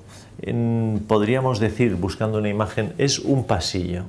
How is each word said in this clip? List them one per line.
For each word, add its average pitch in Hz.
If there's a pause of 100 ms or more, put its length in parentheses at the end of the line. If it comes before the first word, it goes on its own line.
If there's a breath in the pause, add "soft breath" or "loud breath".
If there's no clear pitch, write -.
(420 loud breath)
en, 113
podríamos 113
decir, 110
buscando 107
una 107
imagen, 104
es 139
un 131
pasillo. 90